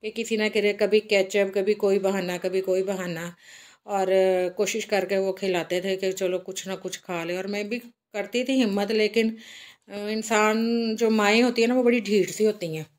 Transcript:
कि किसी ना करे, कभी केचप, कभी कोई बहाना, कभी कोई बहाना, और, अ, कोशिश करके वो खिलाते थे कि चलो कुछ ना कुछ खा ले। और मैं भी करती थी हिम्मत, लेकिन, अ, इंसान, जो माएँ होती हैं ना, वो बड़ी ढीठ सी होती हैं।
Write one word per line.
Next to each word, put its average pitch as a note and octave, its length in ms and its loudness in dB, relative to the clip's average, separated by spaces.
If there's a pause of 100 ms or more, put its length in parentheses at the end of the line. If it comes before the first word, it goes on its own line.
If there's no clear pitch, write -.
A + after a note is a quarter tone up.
कि G#3+ 100 -8
किसी A3+ 260 -4
ना G#3+ 120 2
करे, G#3 240 2
कभी G#3 260 4
केचप, G3+ 560 2
कभी G3+ 180 2
कोई G3+ 260 2
बहाना, F#3+ 380 -2
कभी F#3 240 -2
कोई F#3+ 220 0
बहाना, F3 520 -6 (520)
और, G3 220 0
अ, F#3 400 4
कोशिश G#3 360 -4
करके G3 320 0
वो F#3+ 160 -2
खिलाते F3+ 480 -2
थे F#3+ 140 -2
कि F#3+ 160 -2
चलो F#3 280 -2
कुछ F#3+ 280 -12
ना F#3+ 80 -6
कुछ F#3 220 -12
खा E3+ 260 -6
ले। F3 140 -6
और F#3+ 100 -6
मैं G#3 220 -6
भी A#3+ 100 -4
करती A#3+ 640 -6
थी C4+ 100 -2
हिम्मत, G#3 380 0
लेकिन, A3 460 0 (520)
अ, G3+ 80 -12
इंसान, A3 1000 0
जो A3+ 140 2
माएँ G#3+ 320 4
होती A#3+ 200 2
हैं A#3 80 4
ना, B3 60 2
वो B3+ 80 2
बड़ी A#3+ 180 4
ढीठ G3+ 280 2
सी - 140 -2
होती G#3 320 -2
हैं। D#3 100 -8 (140)